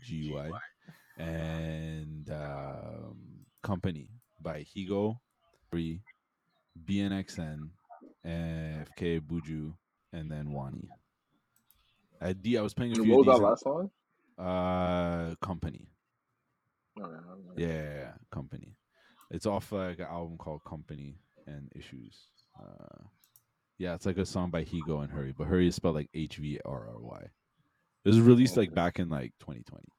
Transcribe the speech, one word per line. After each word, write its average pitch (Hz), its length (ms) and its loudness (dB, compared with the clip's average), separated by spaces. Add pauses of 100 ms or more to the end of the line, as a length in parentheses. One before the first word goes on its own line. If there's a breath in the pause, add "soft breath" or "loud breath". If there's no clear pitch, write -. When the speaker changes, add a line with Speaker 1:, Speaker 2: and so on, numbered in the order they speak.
Speaker 1:
G 76 300 -6
Y. 71 180 -6 (680 soft breath)
And, 80 1120 -6
um, 73 1160 -10 (160)
Company 90 480 -4 (300)
by 78 220 -8
Higo, 101 560 -2 (500)
Free, 85 340 -4 (840)
B 98 160 0
N 101 120 0
X 95 260 -4
N, 76 320 -8 (540)
F 80 720 -6
K 85 260 0
Buju, 78 540 -6 (380)
and 80 180 -8
then 73 220 -6
Wani. 67 360 -8 (1300)
I, 90 140 -2
D, 104 220 0
I 107 60 0
was 110 120 -4
playing 120 180 -2
a - 40 0
Speaker 2:
And 113 80 2
Speaker 1:
few 110 120 8
Speaker 2:
what 135 100 10
was - 0 -
that 131 60 10
Speaker 1:
decent 107 160 8
Speaker 2:
last 117 160 4
song? 175 260 -2 (480)
Speaker 1:
Uh, 90 960 0 (100)
Company. 85 440 -6 (1120)
Speaker 2:
Oh, - 20 -12
yeah, 92 40 -10
I 85 40 -14
don't 87 360 -18
know. 90 100 -20
Speaker 1:
Yeah, 85 100 -2
yeah, 78 280 -6
yeah, 71 180 -12 (180)
Company. - 460 -12 (540)
It's - 160 -8
off, 101 260 -2
like, 92 260 -4
an 87 80 -8
album 85 320 -8
called 78 260 -12
Company 76 540 -14 (280)
and 71 280 -14
Issues. 58 420 -18 (420)
Uh, 50 460 -20 (720)
yeah, 90 180 -4
it's, 82 120 -8
like, 95 120 2
a 95 60 2
song 90 260 -2
by 82 140 -2
Higo 78 380 -2
and 73 100 -6
Hurry, 69 240 -6
but 76 120 -4
Hurry 90 200 6
is 87 60 4
spelled, 82 220 0
like, 73 180 -4
H 78 220 -6
V 73 280 -6
R 60 240 -8
R 57 120 -14
Y. 50 260 -14 (800)
It 98 40 6
was 110 120 12
released, 123 360 12
like, 104 140 4
Speaker 2:
Okay. 80 60 -12
Speaker 1:
back 87 240 4
in, 87 100 0
like, 67 280 -4
twenty 60 260 -14
twenty. - 240 -20 (100)